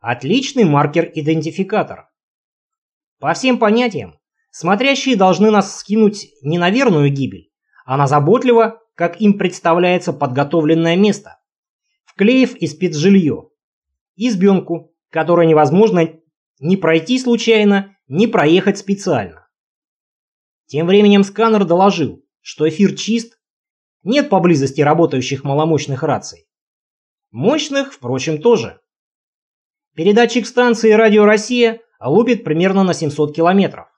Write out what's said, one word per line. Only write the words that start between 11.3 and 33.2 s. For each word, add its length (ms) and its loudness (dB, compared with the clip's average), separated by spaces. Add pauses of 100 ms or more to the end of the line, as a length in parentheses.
вклеив 540 0
и 100 -6
спецжильё, 840 0 (680)
избёнку, 720 -2 (200)
которое 380 2
невозможно 720 2 (400)
ни 160 0
пройти 440 -2
случайно, 760 0 (100)
ни 180 0
проехать 520 0
специально. 680 -6 (1160)
Тем 220 -4
временем 360 4
сканер 420 0
доложил, 580 0 (180)
что 260 -6
эфир 280 0
чист, 440 -6 (640)
нет 260 -2
поблизости 520 0
работающих 640 0
маломощных 600 -2
раций. 440 -8 (840)
Мощных, 640 -4
впрочем, 480 -6
тоже. 400 0 (1120)
Передатчик 520 0
станции 440 2
«Радио 340 4
Россия» 560 0 (180)
лупит 440 0
примерно 400 0
на 100 0
семьсот 420 -4